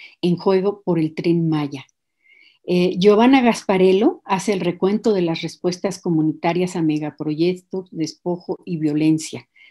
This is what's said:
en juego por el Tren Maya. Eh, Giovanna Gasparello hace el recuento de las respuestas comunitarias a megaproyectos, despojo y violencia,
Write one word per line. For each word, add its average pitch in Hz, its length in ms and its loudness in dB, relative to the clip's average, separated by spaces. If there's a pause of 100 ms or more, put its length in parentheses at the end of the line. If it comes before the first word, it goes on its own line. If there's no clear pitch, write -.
(200)
en 175 160 2
juego 190 480 0
por 170 160 0
el 156 160 -4
Tren 170 320 0
Maya. 143 400 -4 (760)
Eh, 180 360 0
Giovanna 233 420 6
Gasparello 202 800 2
hace 196 280 -2
el 190 80 -4
recuento 196 520 0
de 190 100 0
las 160 200 -2
respuestas 180 580 -6
comunitarias 170 760 -2
a 170 60 -2
megaproyectos, 156 1080 -4
despojo 175 760 -8
y 175 120 -6
violencia, 156 720 -2 (220)